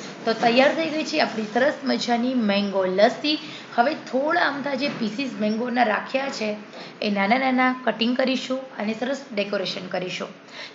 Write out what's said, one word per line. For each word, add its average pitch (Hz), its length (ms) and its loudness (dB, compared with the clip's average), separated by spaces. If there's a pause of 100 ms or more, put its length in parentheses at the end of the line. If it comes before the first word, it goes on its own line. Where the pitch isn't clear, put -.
(260)
તો 226 80 2
તૈયાર 247 420 4
થઈ 320 140 -2
ગઈ 311 140 -2
છે 302 160 -2
આપણી 220 340 0
સરસ 277 200 4 (100)
મજાની 240 500 0
મેંગો 202 520 2
લસ્સી. 247 540 2 (360)
હવે 254 180 4
થોડા 302 480 0
અમથા 285 320 -2
જે 269 160 0 (100)
પીસીસ 240 400 -2
મેંગોના 233 440 2
રાખ્યા 214 460 0
છે 214 260 -4 (460)
એ 214 80 0
નાના 202 280 4
નાના 254 460 4
કટિંગ 233 340 0
કરીશું 262 600 -2
અને 214 160 -2
સરસ 254 400 -4
ડેકોરેશન 196 540 -2
કરીશું. 180 400 -6 (460)